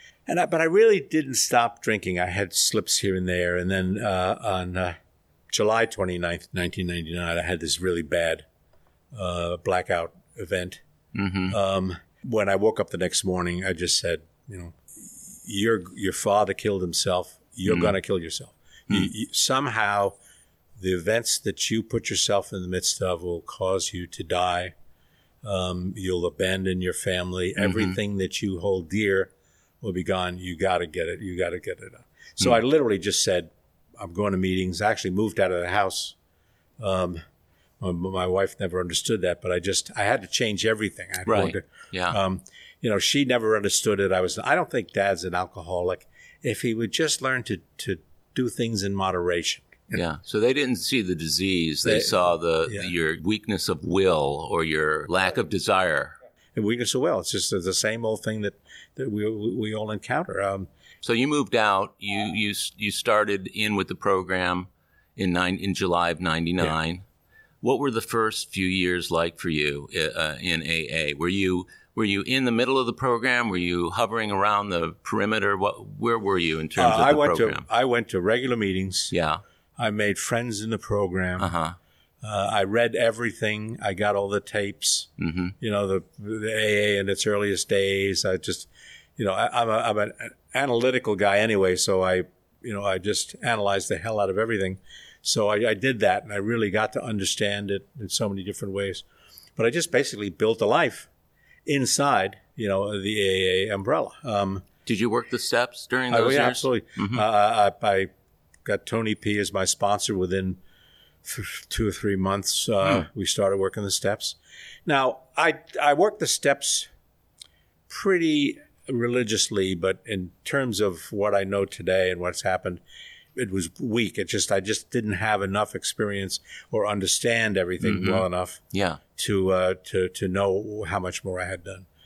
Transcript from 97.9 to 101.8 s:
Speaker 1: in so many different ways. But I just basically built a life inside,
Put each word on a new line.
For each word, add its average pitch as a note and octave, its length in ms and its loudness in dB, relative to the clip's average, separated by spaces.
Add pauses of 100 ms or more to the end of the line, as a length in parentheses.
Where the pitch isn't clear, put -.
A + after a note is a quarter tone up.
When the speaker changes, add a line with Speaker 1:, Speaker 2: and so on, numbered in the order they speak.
Speaker 1:
in G2+ 100 -10
so G#2+ 200 -2
many G2 140 -6
different G2 320 -8
ways. G2 280 -4 (520)
But A2+ 100 2
I A#2+ 60 4
just D#3+ 200 -2
basically G#2 380 0
built A2 320 2
a G#2 60 4
life C#3 420 2 (560)
inside, C3+ 720 2 (180)